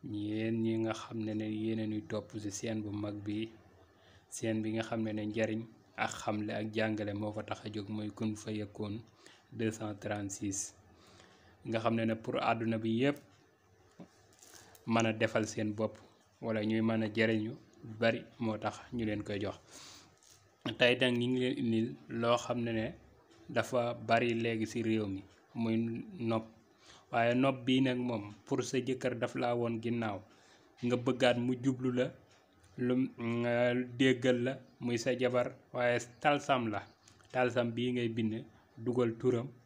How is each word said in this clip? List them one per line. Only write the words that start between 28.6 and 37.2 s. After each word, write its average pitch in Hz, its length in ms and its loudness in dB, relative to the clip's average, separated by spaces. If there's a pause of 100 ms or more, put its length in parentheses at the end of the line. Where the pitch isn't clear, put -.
sa 131 140 -2
jëkkër 123 400 -2
daf 120 180 -2
laa 120 200 2
woon 117 260 0
ginnaaw, 117 400 -2 (640)
nga 123 100 4
bëggaat 123 420 4
mu 123 260 2
jublu 127 280 0
la, 123 200 2 (680)
lu, 127 400 2
nga 120 560 2 (240)
déggal 127 460 4
la, 123 100 0 (260)
muy 120 200 0
sa 127 180 0
jabar, 123 300 2 (260)
waaye 120 240 2 (240)
talsam 135 480 2
la. 101 140 -4 (480)